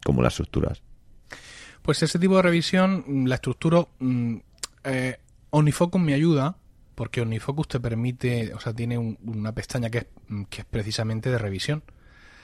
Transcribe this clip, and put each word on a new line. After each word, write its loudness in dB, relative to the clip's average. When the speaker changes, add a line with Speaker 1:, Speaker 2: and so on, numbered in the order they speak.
Speaker 1:
cómo 2
la 4
estructuras? -4
Speaker 2:
Pues 0
ese 0
tipo 4
de 8
revisión, 2
mm, 0
la 2
estructuro, 2
mm, 0
eh, -2
OmniFocus 2
me 2
ayuda, 2
porque -4
OmniFocus -2
te -4
permite, -2
o -12
sea, -6
tiene -4
un, -4
una -6
pestaña -4
que -2
es, -4
mm, -6
que -12
es -14
precisamente -4
de 0
revisión. -4